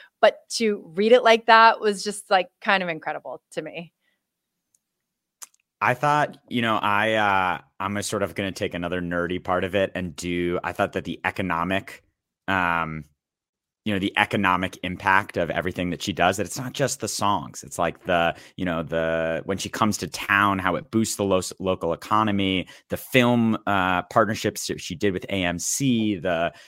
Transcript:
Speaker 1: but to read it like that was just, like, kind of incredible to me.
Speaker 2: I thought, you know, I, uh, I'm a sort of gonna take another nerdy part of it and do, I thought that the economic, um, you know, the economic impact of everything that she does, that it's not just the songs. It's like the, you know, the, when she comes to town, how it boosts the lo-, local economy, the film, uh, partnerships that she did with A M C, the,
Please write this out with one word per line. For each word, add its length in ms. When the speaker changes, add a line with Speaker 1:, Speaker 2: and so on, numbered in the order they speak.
Speaker 1:
but 280
to 320
read 180
it 120
like 200
that 340
was 240
just, 280
like, 180
kind 200
of 60
incredible 640
to 100
me. 320
Speaker 2:
I 140
thought, 440
you 140
know, 140
I, 380
uh, 440
I'm 160
a 60
sort 200
of 120
gonna 180
take 220
another 260
nerdy 420
part 220
of 100
it 200
and 220
do, 480
I 80
thought 220
that 100
the 200
economic, 760
um, 560
you 80
know, 80
the 180
economic 640
impact 540
of 120
everything 420
that 120
she 100
does, 260
that 80
it's 120
not 140
just 260
the 80
songs. 560
It's 160
like 260
the, 300
you 80
know, 180
the, 600
when 140
she 100
comes 300
to 100
town, 500
how 160
it 160
boosts 260
the 80
lo-, 160
local 320
economy, 720
the 80
film, 600
uh, 360
partnerships 640
that 140
she 160
did 160
with 140
A 180
M 160
C, 560
the, 360